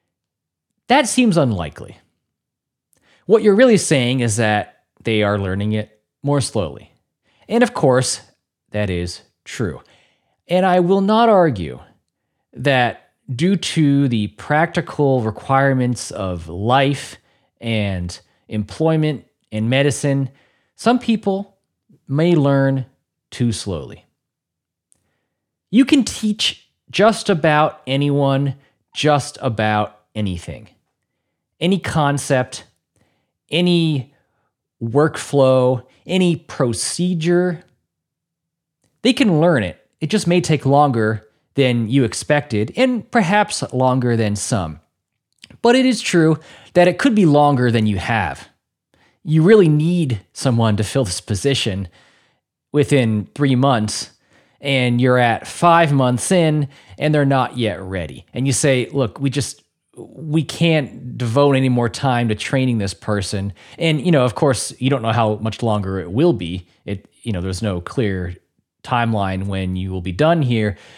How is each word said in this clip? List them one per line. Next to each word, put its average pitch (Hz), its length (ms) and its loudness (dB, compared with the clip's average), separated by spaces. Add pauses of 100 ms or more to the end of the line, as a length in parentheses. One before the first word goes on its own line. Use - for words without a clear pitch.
(880)
That 247 220 2
seems 226 280 2
unlikely. 90 640 -2 (1300)
What 208 180 4
you're 202 140 4
really 240 220 6
saying 127 420 0
is 113 160 0
that 107 480 -2 (180)
they 110 220 0
are 101 160 0
learning 98 320 -4
it 107 280 -8 (220)
more 143 180 0
slowly. 80 520 -6 (560)
And 240 160 2
of 220 100 -6
course, 131 460 2 (500)
that 104 200 -4
is 87 320 -6 (220)
true. 87 380 -8 (640)
And 185 180 0
I 185 140 2
will 185 220 2
not 214 280 2
argue 117 520 2 (720)
that 127 580 -2 (240)
due 180 220 0
to 143 500 0
the 110 220 -2
practical 147 920 -2
requirements 127 880 -2
of 90 360 -8
life 127 680 -2 (440)
and 101 600 -4 (260)
employment 151 800 -2 (260)
and 110 180 -4
medicine, 139 640 0 (460)
some 240 240 0
people 202 560 -4 (500)
may 160 300 2
learn 135 500 2 (460)
too 120 180 -2
slowly. 85 560 -10 (1600)
You 247 140 4
can 277 200 2
teach - 580 -4 (260)
just 214 400 2
about 151 600 2
anyone, 139 640 0 (400)
just 147 460 0
about 107 640 -2 (120)
anything. 87 540 -8 (920)
Any 180 220 0
concept, 143 800 -2 (880)
any 165 640 0 (640)
workflow, 131 1040 0 (220)
any 180 300 0
procedure, 175 1300 -2 (1400)
they 254 100 2
can 208 280 2
learn 156 240 4
it. 85 200 -8 (160)
It - 60 -6
just 196 220 0
may 175 120 4
take 160 240 0
longer 123 640 2 (300)
than 120 320 0
you 131 160 2
expected, 113 720 -2
and 247 340 -2
perhaps 208 640 0
longer 127 440 0
than 104 200 0
some. 85 420 -4 (840)
But 240 120 4
it 262 120 4
is 254 140 0
true 160 380 2 (360)
that 180 120 6
it 175 120 0
could 269 160 2
be 202 120 4
longer 143 440 4
than 113 160 0
you 101 100 0
have. 90 520 -4 (760)
You 156 180 2
really 196 260 6
need 151 520 0 (140)
someone 113 420 0
to 104 80 -2
fill 135 200 -2
this 90 160 -8
position 98 680 -4 (840)
within 127 600 0
three 139 220 0
months, 123 540 -2 (500)
and 123 400 0
you're 127 180 4
at 117 280 2
five 165 460 2
months 127 380 0
in, 156 380 2 (300)
and 151 160 0
they're 147 100 2
not 135 320 0
yet 104 240 -4
ready. 92 540 -8
And 131 120 -4
you 135 60 0
say, 127 400 0
"Look, 135 260 -4
we 135 120 -2
just, - 320 -6 (340)
we 156 460 -6
can't 139 760 -2
devote 123 360 2
any 131 180 2
more 120 180 0
time 120 400 -2
to 107 60 0
training 131 440 -2
this 98 140 -4
person." 101 640 -6 (240)
And, 156 260 0
you 175 80 2
know, 127 140 4
of 117 80 -2
course, - 440 0
you 131 120 0
don't 131 120 -2
know 113 100 -2
how 107 240 0
much 104 260 -6
longer 98 380 -2
it 87 120 -10
will 147 220 2
be. 90 320 -8 (180)
It, 101 240 -10 (140)
you 117 100 -6
know, 90 80 -4
there's 92 220 -6
no 95 180 -4
clear 92 560 -4 (460)
timeline 101 640 -2
when 95 280 -4
you 92 160 -6
will 92 120 -6
be 92 100 -8
done 156 300 2
here. 113 340 -2 (220)